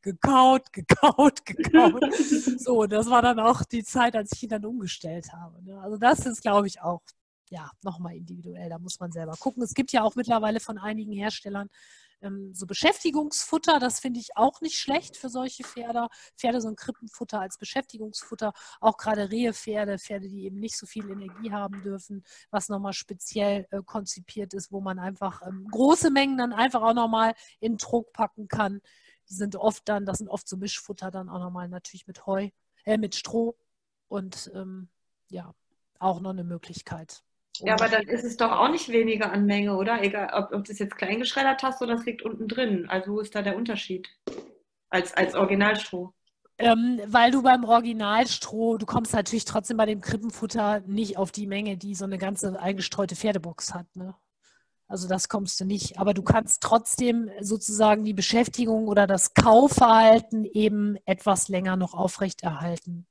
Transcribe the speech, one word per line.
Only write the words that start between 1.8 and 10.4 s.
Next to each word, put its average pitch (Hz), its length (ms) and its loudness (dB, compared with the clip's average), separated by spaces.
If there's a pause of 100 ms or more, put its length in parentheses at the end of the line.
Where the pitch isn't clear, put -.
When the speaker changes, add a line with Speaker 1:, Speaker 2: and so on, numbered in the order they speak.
Speaker 2:
<laughs> 277 500 0
Speaker 1:
So, 233 260 2
das 214 240 0
war 240 120 6
dann 240 180 4
auch 233 240 4
die 233 200 -6
Zeit, 240 300 0
als 214 200 -4
ich - 100 -12
ihn 226 60 -12
dann 208 140 -6
umgestellt 175 680 -10
habe, 170 320 -20
ne? 196 160 -18
Also 208 160 -8
das 240 300 6
ist, 233 160 -6
glaube 202 240 4
ich, - 160 -8
auch, 170 180 -4 (480)
ja, 156 220 -16 (120)
nochmal 175 340 -10
individuell. 175 520 -14
Da 165 100 -12
muss 180 220 -14
man 175 120 -10
selber 160 260 -10
gucken. 247 240 -4
Es 226 120 -6
gibt 262 180 -2
ja 240 100 2
auch 214 120 0
mittlerweile 220 460 0